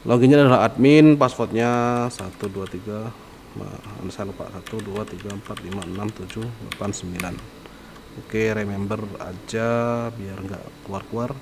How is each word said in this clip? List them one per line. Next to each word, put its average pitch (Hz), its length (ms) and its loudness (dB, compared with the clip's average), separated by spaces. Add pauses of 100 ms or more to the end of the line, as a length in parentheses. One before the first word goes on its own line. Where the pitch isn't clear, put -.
Loginnya 131 480 8
adalah 113 160 6
admin, 147 480 8
passwordnya 120 960 2
satu, 95 400 -8
dua, 95 160 -8
tiga, 107 480 -10 (400)
ma-, 101 560 -12
saya 98 240 -10
lupa, - 160 -12
satu, 98 320 -10
dua, 104 240 -6
tiga, 101 240 -12
empat, 101 320 -12
lima, 90 240 -10
enam, 101 240 -8
tujuh, 95 320 -12
delapan, 107 480 -8
sembilan. 90 480 -8 (880)
Oke, 110 240 0
remember 104 560 -4 (160)
aja 117 880 -2
biar 98 320 -10
nggak - 480 -12
keluar-keluar. 117 520 -6